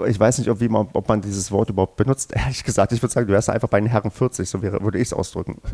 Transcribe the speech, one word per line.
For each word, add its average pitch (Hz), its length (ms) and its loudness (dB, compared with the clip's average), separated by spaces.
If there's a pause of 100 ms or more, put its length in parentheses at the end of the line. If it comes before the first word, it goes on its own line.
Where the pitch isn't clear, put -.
ich 110 120 0
weiß 113 200 4
nicht, 113 100 0
ob, 107 120 0
wie 117 80 2
man, 107 240 2
ob - 140 -2
man 107 140 4
dieses 98 300 -4
Wort 104 180 2
überhaupt 95 280 0
benutzt. - 340 0
<laughs> - 40 -4
Ehrlich 127 280 -2
gesagt, 101 300 0
ich 117 100 0
würd 127 80 0
sagen, 123 160 0
du 98 60 2
wärst 101 160 2
einfach 113 180 0
bei 101 120 2
den 107 100 0
Herren 110 200 0
vierzig, 101 400 -2
so 95 140 -4
wäre, 98 180 -2
würde 98 160 0
ich's 120 160 -2
ausdrücken. - 480 -6 (120)